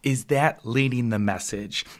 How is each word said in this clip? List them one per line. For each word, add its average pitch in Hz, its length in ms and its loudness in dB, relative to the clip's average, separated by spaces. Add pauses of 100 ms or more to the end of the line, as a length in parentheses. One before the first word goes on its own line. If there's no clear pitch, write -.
Is 131 240 0
that 143 400 0
leading 123 440 2
the 107 100 2
message? 101 640 -2 (140)